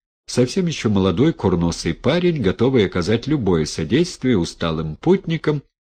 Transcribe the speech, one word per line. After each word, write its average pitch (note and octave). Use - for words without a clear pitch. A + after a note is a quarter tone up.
совсем E3+
еще C3
молодой G2
курносый E2+
парень, E3
готовый A2
оказать G2+
любое F#2+
содействие B2
усталым D#2+
путникам, E3